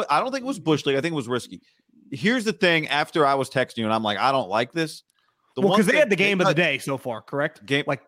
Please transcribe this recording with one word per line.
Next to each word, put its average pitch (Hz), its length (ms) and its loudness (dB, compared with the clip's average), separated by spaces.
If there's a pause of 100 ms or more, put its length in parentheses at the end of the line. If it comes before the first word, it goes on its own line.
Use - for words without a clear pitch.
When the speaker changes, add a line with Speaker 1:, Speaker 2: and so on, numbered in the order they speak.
Speaker 1:
I 147 120 2
don't 247 100 -4
think 262 120 -6
it 247 40 -10
was 269 120 -6
bush 151 260 0
league. 139 120 0
I 135 40 -2
think 170 100 -4
it 165 40 -4
was 131 120 -6
risky. 117 340 -6 (500)
Here's 196 340 0
the 214 80 -2
thing. 165 340 2
After 151 380 0
I 139 100 4
was 135 140 0
texting - 300 -2
you, 113 60 -2
and 110 80 0
I'm 113 100 0
like, 104 140 0
"I 120 140 2
don't 127 180 0
like 117 220 0
this." 160 320 -6 (520)
The - 60 -4
Speaker 2:
Well, 190 100 4
Speaker 1:
one 202 80 4
Speaker 2:
'cause 208 60 4
they 196 80 2
Speaker 1:
thing 294 60 4
Speaker 2:
had 294 100 4
the 202 60 2
Speaker 1:
they 175 80 2
Speaker 2:
game 202 180 2
of 185 60 4
the 185 60 2
Speaker 1:
cut 143 40 -4
Speaker 2:
day 156 200 2
so 135 200 -4
far, 117 240 -8
correct? 143 440 -6
Speaker 1:
Game 139 220 0
Speaker 2:
Like, 143 200 -4